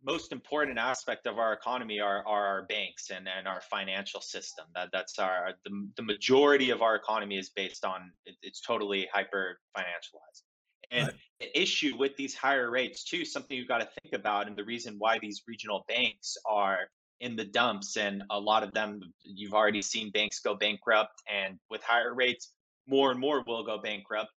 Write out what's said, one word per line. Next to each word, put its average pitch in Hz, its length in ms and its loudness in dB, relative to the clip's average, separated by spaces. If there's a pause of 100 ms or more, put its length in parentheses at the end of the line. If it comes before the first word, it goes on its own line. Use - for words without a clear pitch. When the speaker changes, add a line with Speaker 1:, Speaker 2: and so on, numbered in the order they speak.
Speaker 1:
most 147 260 -4
important 139 480 -2
aspect 123 480 -2
of 113 140 -2
our 113 120 2
economy 113 460 -2
are, 101 260 0
are 104 220 2
our 98 200 0
banks 101 440 -6
and, 92 160 -8
and 95 220 -6
our 92 200 -4
financial 98 520 -4
system. - 460 -12 (100)
That, 90 160 -4
that's - 260 -4
our, 92 360 0 (100)
the, 101 320 -6
the 120 80 -6
majority 131 680 6
of 110 120 2
our 113 120 6
economy 104 420 -2
is 95 140 -6
based - 340 -6
on, 92 280 -6 (140)
it, 95 160 -20
it's - 180 -14
totally 101 520 0
hyper 95 460 0 (180)
financialized. 87 680 -8 (500)
And 123 160 2
Speaker 2:
Right. - 80 -10 (240)
Speaker 1:
the - 200 0
issue 151 380 0
with 139 180 0
these 135 200 -6
higher 135 340 2
rates 123 320 -2
too, 170 220 -4
something 135 320 -8
you've 123 100 -8
gotta 117 220 0 (120)
think - 140 -8
about, 104 320 0
and 104 100 -12
the 104 80 -6
reason 117 360 -6
why 110 200 4
these 104 280 -10
regional 110 400 -6
banks 117 480 -2 (120)
are 101 300 2 (400)
in 120 160 -6
the 110 120 -4
dumps 104 500 0
and 101 340 0
a 104 80 0
lot 107 240 4
of 98 100 -4
them, 104 280 -2 (240)
you've 98 300 -8
already 107 280 6
seen 107 300 -4
banks 107 260 0
go 110 160 -2
bankrupt, 107 720 2
and 95 300 -4 (120)
with 110 120 -8
higher 120 320 2
rates, 123 380 0 (340)
more 135 240 6
and 123 80 0
more 139 280 2
will 113 180 -2
go 110 180 -4
bankrupt, 107 580 -4